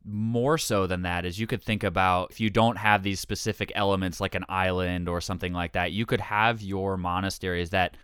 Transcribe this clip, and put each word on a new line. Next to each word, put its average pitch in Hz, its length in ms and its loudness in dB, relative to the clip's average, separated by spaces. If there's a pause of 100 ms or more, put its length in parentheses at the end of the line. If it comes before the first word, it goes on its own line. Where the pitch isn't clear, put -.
more 117 540 0
so 101 300 0
than 90 160 -2
that 87 200 -2
is 90 160 -6
you 113 60 -4
could 113 180 -4
think 107 200 -2
about 92 480 2
if - 80 -12
you 110 100 2
don't 113 300 4
have 104 240 4
these 98 160 -2
specific - 560 -4
elements 98 440 0
like 98 140 -2
an 92 160 -4
island 90 580 0
or 87 140 -2
something 90 320 -4
like 87 200 -4
that, 90 180 0
you 110 160 -2
could 120 140 0
have 110 420 2
your 95 340 -2
monasteries 87 720 0
that 92 340 0